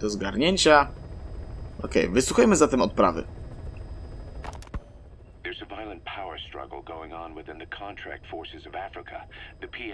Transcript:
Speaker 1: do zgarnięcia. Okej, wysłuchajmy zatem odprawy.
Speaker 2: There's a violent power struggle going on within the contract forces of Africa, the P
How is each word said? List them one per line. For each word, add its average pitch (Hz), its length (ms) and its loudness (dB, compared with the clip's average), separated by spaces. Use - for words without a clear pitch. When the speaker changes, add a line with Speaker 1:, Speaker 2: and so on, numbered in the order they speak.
Speaker 1:
do 107 100 0
zgarnięcia. 127 800 6
Okej, - 260 4
wysłuchajmy 185 480 6
zatem 135 260 6
odprawy. 87 420 4
Speaker 2:
There's 90 180 -8
a 101 140 -12
violent 104 280 -10
power 85 440 -8
struggle 69 340 -10
going 80 300 -10
on 82 220 -10
within 78 240 -12
the 82 80 -14
contract 98 640 -12
forces 82 360 -12
of - 80 -14
Africa, - 520 -10
the - 80 -12
P - 100 -14